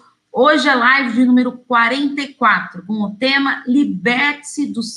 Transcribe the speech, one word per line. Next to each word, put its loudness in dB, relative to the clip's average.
Hoje 2
é 4
a 2
live 2
de 2
número 4
quarenta -2
e -10
quatro, -2
com -4
o -4
tema -2
Liberte-se -2
dos -8